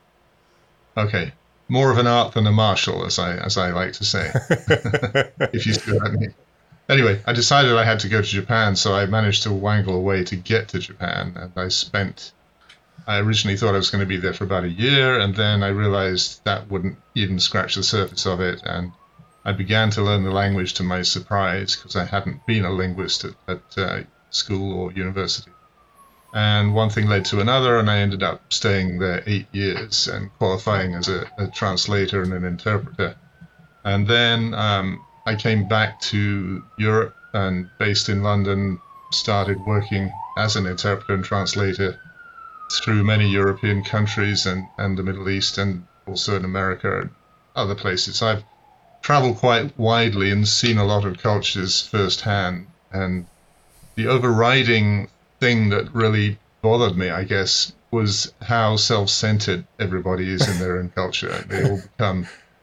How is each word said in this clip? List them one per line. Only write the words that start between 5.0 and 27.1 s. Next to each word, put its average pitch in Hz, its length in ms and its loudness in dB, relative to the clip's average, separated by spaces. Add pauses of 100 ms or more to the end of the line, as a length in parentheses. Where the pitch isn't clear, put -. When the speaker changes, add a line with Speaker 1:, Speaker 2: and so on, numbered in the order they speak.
Speaker 2:
if 113 120 -2
you 110 80 0
see 107 180 -4
what 101 160 0
I 101 40 -4
mean. 104 220 -2 (540)
Anyway, 117 400 4
I 117 60 0
decided 123 400 4
I 113 100 4
had 110 160 2
to 101 80 -4
go 107 140 2
to 101 60 -2
Japan, 101 500 0
so 98 180 2
I 101 100 2
managed 104 380 2
to 110 80 -2
wangle 98 440 0
a 90 40 2
way 95 240 0
to 90 140 -6
get 92 320 -2
to 92 100 -4
Japan, 90 560 -6
and 85 220 -12
I 92 100 -4
spent, - 640 -4 (760)
I 104 140 0
originally 104 380 2
thought 104 180 2
I 98 40 4
was 95 100 0
gonna 101 160 0
be 95 100 -2
there 90 180 -2
for 101 120 -4
about 92 180 0
a 87 60 -4
year, 127 500 2
and 101 160 0
then 107 260 2
I 98 60 2
realized 98 800 0
that 101 260 -2
wouldn't 95 240 -4 (200)
even 98 260 0
scratch 92 340 -2
the 98 80 -4
surface 98 420 -2
of 92 140 -2
it, 90 260 -2
and 87 280 -6 (500)
I 101 80 -4
began 107 400 0
to 107 100 -2
learn 101 220 2
the 95 80 -2
language 98 440 0
to - 80 -4
my 90 180 -2
surprise, 95 760 -2
'cause - 220 -8
I - 80 -2
hadn't - 420 -6
been 110 160 2
a 90 80 -2
linguist 92 540 -2
at, - 80 -10 (160)
at, - 280 -8
uh, 90 220 -2 (300)
school 95 500 -4
or 90 140 -6
university. 95 580 -4 (840)
And 104 420 2
one 110 140 4
thing 107 180 0
led 98 180 2